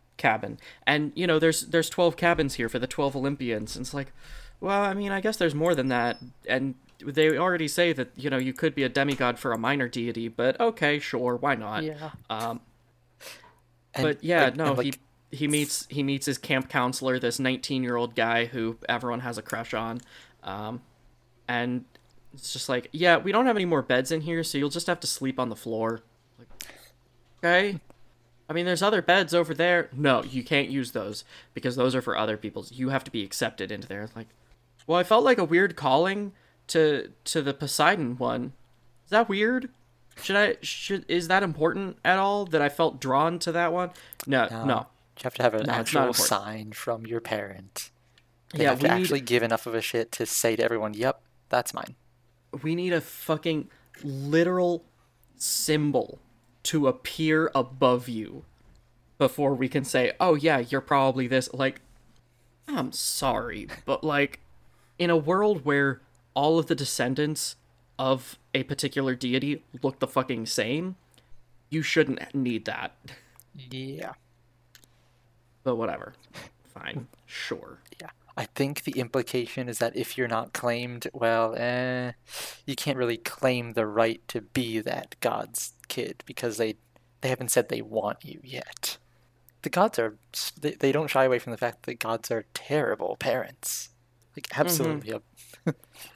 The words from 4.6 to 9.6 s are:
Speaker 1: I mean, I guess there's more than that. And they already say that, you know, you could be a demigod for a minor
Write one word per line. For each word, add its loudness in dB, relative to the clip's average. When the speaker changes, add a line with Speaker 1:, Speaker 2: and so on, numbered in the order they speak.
Speaker 1:
I 0
mean, -4
I -2
guess 0
there's 2
more 2
than 0
that. 0
And 0
they 4
already 2
say 2
that, -4
you -6
know, 2
you 0
could 0
be 0
a 4
demigod 2
for -2
a 0
minor 0